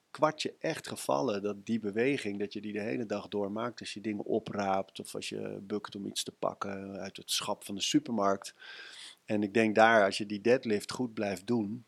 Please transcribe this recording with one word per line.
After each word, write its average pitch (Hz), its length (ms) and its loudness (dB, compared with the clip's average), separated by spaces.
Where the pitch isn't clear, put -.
kwartje - 480 0
echt - 280 -4
gevallen 110 540 0
dat 101 240 -4
die 113 140 0
beweging, 107 600 0
dat 101 140 -4
je 104 80 -8
die 104 120 -8
de 107 60 -4
hele 120 260 -2
dag 101 220 -4
door 101 240 -2
maakt 113 280 -4
als - 140 -10
je 104 80 -12
dingen 104 240 -4
opraapt 101 720 0
of 104 160 -10
als 104 140 -8
je 104 320 -6
bukt 101 340 -6
om 101 100 -6
iets 101 180 -4
te - 80 -12
pakken 98 680 -4
uit 95 180 -8
het - 140 -8
schap - 340 -2
van 107 100 -8
de 95 60 -4
supermarkt. 104 720 2
En 107 180 2
ik 101 100 0
denk 110 220 6
daar, 110 300 10
als 98 120 2
je 110 80 -2
die 104 160 -6
deadlift 113 500 2
goed 120 220 -4
blijft 101 340 -2
doen 117 400 0